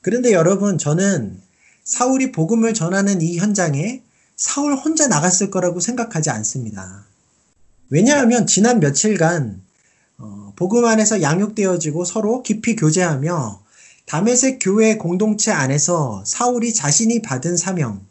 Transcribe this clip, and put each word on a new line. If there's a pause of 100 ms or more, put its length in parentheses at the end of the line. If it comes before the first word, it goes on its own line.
그런데
여러분,
저는 (440)
사울이
복음을
전하는
이
현장에 (340)
사울
혼자
나갔을
거라고
생각하지
않습니다. (880)
왜냐하면
지난
며칠간, (560)
어,
복음
안에서
양육되어지고
서로
깊이
교제하며 (460)
다메섹
교회
공동체
안에서
사울이
자신이
받은
사명 (100)